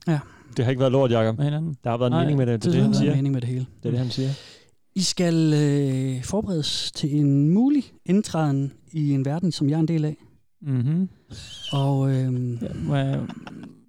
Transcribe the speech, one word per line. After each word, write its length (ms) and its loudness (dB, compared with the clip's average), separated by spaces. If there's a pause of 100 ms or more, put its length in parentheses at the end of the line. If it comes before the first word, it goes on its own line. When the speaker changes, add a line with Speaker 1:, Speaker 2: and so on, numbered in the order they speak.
Speaker 1:
Ja. 120 2 (380)
Speaker 2:
Det 80 2
har 40 2
ikke 100 0
været 120 4
lort, 200 4
Jakob. 260 2
Speaker 3:
Med 80 0
hinanden. 380 -2
Speaker 2:
Der 60 -2
har 80 0
været 120 0
en 20 -2
Speaker 3:
Nej, 120 2
Speaker 2:
mening 140 2
med 80 2
det. 180 0
Det 40 0
er 40 2
Speaker 3:
det 60 2
Speaker 2:
det, 60 4
han 100 4
Speaker 3:
er 40 2
Speaker 2:
siger. 180 2
Speaker 1:
mening 180 0
med 80 -2
det 80 -4
hele. 160 -4 (180)
Speaker 2:
Det 20 -4
er 60 -2
det, 80 0
han 100 -2
siger. 200 -2 (680)
Speaker 1:
I 80 -2
skal, 500 2
øh, 720 0
forberedes 720 -4
til 240 -2
en 300 4
mulig 440 2 (120)
indtræden 680 0 (180)
i 220 0
en 120 0
verden, 260 -2
som 180 0
jeg 60 2
er 40 2
en 80 2
del 180 0
af. 120 -4 (440)
Speaker 3:
Mhm. 480 0 (600)
Speaker 1:
Og, 400 0
øhm, 500 -2
Speaker 3:
Ja, 60 -6 (160)
må 120 -2
jeg, 260 -2 (680)